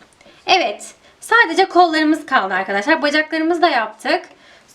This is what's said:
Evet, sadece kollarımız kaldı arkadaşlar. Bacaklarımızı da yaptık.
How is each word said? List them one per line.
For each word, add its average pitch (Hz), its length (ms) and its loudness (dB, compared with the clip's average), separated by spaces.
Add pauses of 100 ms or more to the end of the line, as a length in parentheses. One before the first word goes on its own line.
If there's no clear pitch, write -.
(460)
Evet, 285 480 -2 (260)
sadece 381 480 2
kollarımız 311 580 2
kaldı 196 280 -2
arkadaşlar. 202 480 -2
Bacaklarımızı 320 600 0
da 349 60 4
yaptık. 269 560 -4 (500)